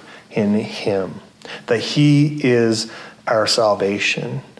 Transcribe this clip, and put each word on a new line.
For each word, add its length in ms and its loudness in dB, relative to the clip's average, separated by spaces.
in 240 0
him, 680 -4
that 120 0
he 640 2
is 440 2
our 200 2
salvation. 960 0